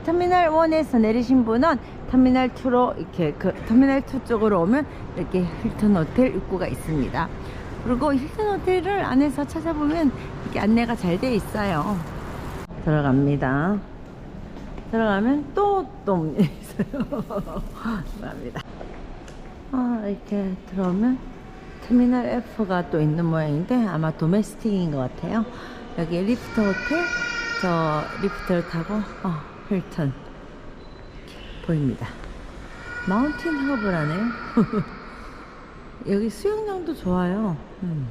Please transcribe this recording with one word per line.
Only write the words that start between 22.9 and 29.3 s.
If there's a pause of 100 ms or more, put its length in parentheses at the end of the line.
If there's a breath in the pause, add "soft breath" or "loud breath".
또
있는
모양인데
아마
도메스틱인
것
같아요. (520 loud breath)
여기
리프트
호텔, (580)
저 (200)
리프트를
타고,
어, (340)